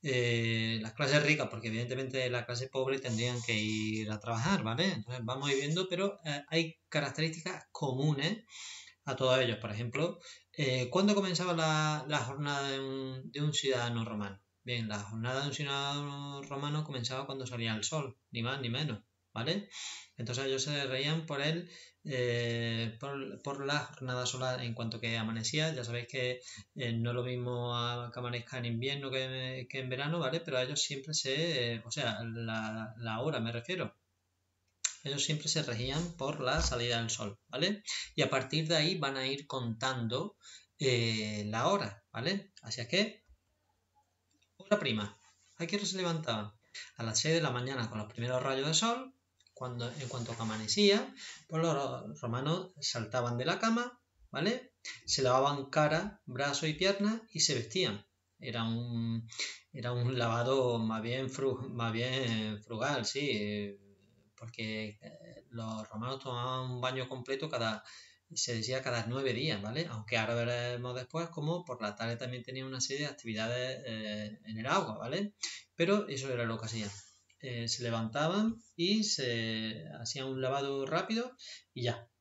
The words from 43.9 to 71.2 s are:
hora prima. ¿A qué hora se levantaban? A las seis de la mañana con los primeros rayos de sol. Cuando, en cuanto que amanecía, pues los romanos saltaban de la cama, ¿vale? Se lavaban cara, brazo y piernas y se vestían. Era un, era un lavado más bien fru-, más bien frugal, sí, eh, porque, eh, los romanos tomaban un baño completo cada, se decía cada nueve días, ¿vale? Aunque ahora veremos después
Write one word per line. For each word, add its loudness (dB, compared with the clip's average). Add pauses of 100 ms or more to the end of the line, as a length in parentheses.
hora 2
prima. 0 (420)
¿A -2
qué -2
hora 0
se -2
levantaban? 0 (440)
A -6
las 0
seis 4
de 4
la 2
mañana -2
con -6
los -6
primeros 0
rayos 2
de 2
sol. 2 (400)
Cuando, -6
en -8
cuanto -4
que -4
amanecía, 6 (360)
pues 0
los 0
romanos 0 (100)
saltaban 0
de 2
la 2
cama, 2 (300)
¿vale? 0 (320)
Se 0
lavaban 4
cara, 2
brazo 0
y 2
piernas 4 (100)
y -2
se 6
vestían. 0 (320)
Era -4
un, 0 (460)
era -4
un 2
lavado 4
más 0
bien -2
fru-, 0
más -2
bien 0
frugal, 0
sí, 0
eh, -2 (560)
porque, -8
eh, -18
los -8
romanos -6
tomaban -2
un -4
baño -2
completo -4
cada, 0 (500)
se -2
decía 0
cada 0
nueve 0
días, 0
¿vale? -4
Aunque -2
ahora 2
veremos -2
después -4